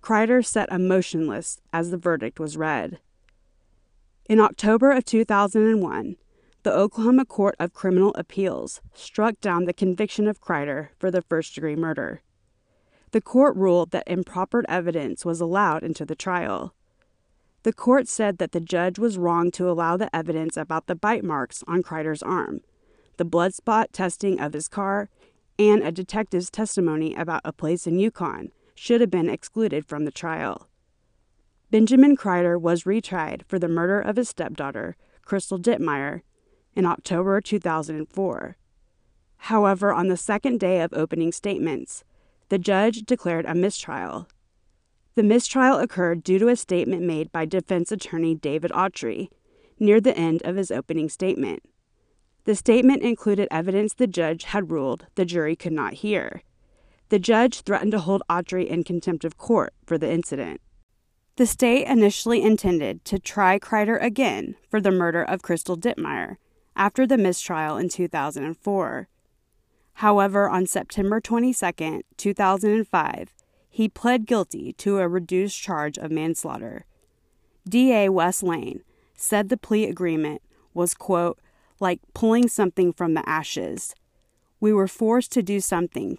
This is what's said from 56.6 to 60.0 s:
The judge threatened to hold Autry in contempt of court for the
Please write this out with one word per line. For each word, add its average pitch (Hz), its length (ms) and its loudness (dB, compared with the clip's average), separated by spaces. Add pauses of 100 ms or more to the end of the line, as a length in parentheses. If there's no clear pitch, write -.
The 208 100 4
judge 233 440 2
threatened 202 300 -2
to 214 60 0
hold 185 320 0
Autry 180 360 -2
in 170 180 -2
contempt 175 400 -4
of 165 120 -6
court - 380 0 (100)
for 165 140 -2
the 147 120 -2